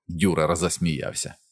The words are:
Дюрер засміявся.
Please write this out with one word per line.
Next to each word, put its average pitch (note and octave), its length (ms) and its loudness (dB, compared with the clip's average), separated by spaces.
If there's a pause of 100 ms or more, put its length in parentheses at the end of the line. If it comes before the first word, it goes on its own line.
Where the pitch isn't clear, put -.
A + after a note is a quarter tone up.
Дюрер E2 480 2
засміявся. E2 760 -2 (180)